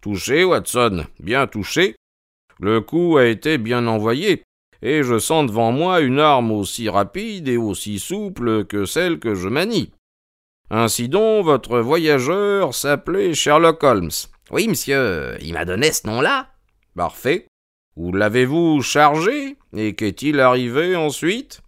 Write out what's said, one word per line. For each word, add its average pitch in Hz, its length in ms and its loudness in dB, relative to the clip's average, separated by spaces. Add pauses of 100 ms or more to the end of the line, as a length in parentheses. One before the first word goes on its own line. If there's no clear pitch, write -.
« - 0 -
Touché, 104 420 0
Watson, 117 640 0 (140)
bien 123 280 -2
touché. 175 480 -2 (640)
Le 110 220 2
coup 165 360 2
a 127 80 8
été 120 320 0
bien 120 300 -2
envoyé, 117 560 0 (400)
et 151 180 0
je 123 160 2
sens 151 300 0
devant 113 240 0
moi 170 300 0
une 135 180 0
arme 135 320 4
aussi 107 360 -4
rapide 165 600 -2
et 120 100 0
aussi 104 400 -4
souple 120 680 -2
que 101 200 -4
celle 170 320 -2
que 113 160 -4
je 92 160 -4
manie. 165 420 -2 (760)
Ainsi 117 400 0
donc, 185 360 2
votre 123 340 0
voyageur 156 960 0
s'appelait 165 580 -2
Sherlock 156 480 4
Holmes. » « 92 300 2 (400)
Oui, 196 160 0
monsieur, 117 760 -2
il 78 120 -10
m'a 82 120 -4
donné 104 260 0
ce - 140 -6
nom-là. » « 151 440 -2 (460)
Parfait. 131 520 -4 (480)
Où 87 180 -6
l'avez-vous 127 680 2
chargé, 180 720 2 (180)
et 107 200 -4
qu'est-il 131 440 -2
arrivé 127 560 2
ensuite ? » 165 720 -4